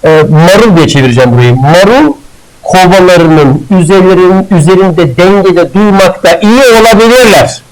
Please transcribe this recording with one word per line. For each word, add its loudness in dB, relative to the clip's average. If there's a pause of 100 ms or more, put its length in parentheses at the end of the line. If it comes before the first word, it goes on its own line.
e, 0
marul 0
diye 0
çevireceğim 0
burayı. 0
Marul 0 (500)
kovalarının 0
üzerin-, 0
üzerinde 0
dengede 0
durmakta 0
iyi 0 (200)
olabilirler. 0